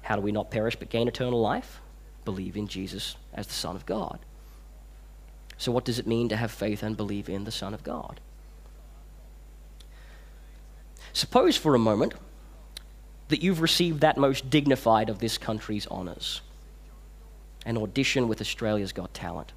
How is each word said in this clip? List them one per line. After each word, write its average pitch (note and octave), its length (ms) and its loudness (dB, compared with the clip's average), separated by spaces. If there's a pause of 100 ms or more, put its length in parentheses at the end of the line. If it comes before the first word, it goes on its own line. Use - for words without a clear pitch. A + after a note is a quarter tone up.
How G#2+ 140 0
do G2+ 60 0
we G#2 100 0
not G#2 180 -2
perish A2+ 260 0
but - 140 -12
gain A#2 180 2
eternal B2 320 0
life? C3+ 400 0 (440)
Believe F#2+ 320 -6
in G#2 120 -4
Jesus F#2+ 480 -8 (160)
as - 140 -8
the - 60 -12
Son - 220 -4
of - 120 -10
God. - 320 -4 (1400)
So B2 140 0
what B2 120 2
does A#2+ 140 0
it - 80 -4
mean A#2 220 2
to G#2+ 80 0
have A2+ 160 0
faith G#2 300 -2
and G#2+ 140 -2
believe G2+ 320 -4
in G2 160 -4
the A2 60 -8
Son G2 220 -6
of G#2+ 100 -10
God? - 380 -8 (3000)
Suppose - 440 4
for D3+ 180 6
a A#2+ 60 8
moment A2+ 340 4 (1120)
that - 140 2
you've F3+ 180 4
received E3 400 4
that D#3 160 8
most C3+ 340 4
dignified B2 580 6
of G2+ 100 -4
this A2 180 0
country's G#2+ 520 -4
honours, - 540 -6 (1200)
an A2+ 100 0
audition A#2+ 520 2
with G#2+ 120 0
Australia's G#2 520 0
Got F2+ 220 -8
Talent. E2+ 420 -8